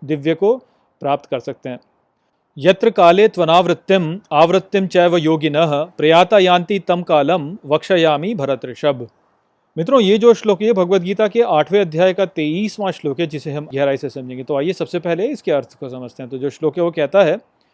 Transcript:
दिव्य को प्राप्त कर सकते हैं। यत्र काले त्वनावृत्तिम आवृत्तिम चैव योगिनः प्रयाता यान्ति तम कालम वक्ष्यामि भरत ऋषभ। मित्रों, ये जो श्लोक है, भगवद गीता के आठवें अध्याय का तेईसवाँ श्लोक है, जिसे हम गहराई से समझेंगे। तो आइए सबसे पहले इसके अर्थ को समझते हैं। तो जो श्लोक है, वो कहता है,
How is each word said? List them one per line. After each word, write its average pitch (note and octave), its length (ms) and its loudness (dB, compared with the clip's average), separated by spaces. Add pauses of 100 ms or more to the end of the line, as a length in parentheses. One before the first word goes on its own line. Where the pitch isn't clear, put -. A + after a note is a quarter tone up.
दिव्य D3 300 -4
को G3+ 220 0 (440)
प्राप्त C#3 260 -4
कर C3 140 -6
सकते - 280 -14
हैं। B2 120 -12 (800)
यत्र F#3+ 320 2
काले F#3+ 380 6
त्वनावृत्तिम F3 920 0 (120)
आवृत्तिम F3+ 540 2
चैव F3 300 2
योगिनः D#3 680 0
प्रयाता F3+ 540 2
यान्ति F3+ 400 2
तम F3+ 240 -2
कालम D#3+ 640 0
वक्ष्यामि D#3+ 680 0
भरत C3+ 300 -4
ऋषभ। B2 440 -4 (680)
मित्रों, A#3+ 220 2
ये G#3 180 4
जो A#3 160 6
श्लोक G3 280 0
है, A3 100 0
भगवद F#3 300 0
गीता G3+ 260 -2
के A#3 140 0
आठवें F3 380 2
अध्याय F3+ 320 0
का F#3+ 140 -2
तेईसवाँ F3+ 640 -4
श्लोक C#3+ 280 -6
है, E3+ 60 -2
जिसे D3 260 -10
हम D3 220 -10
गहराई C#3 220 0
से C3+ 140 -8
समझेंगे। B2+ 340 -12
तो D3 120 -4
आइए D3+ 160 -2
सबसे F3 260 -6
पहले F3 280 -4
इसके C4 260 -4
अर्थ C3+ 280 -4
को C#3 80 -12
समझते B2+ 340 -14
हैं। B2 80 -14
तो C3+ 80 -10
जो C3+ 120 -4
श्लोक D3+ 280 -4
है, E3+ 60 0
वो F3 60 0
कहता D#3+ 320 0
है, E3+ 160 0 (360)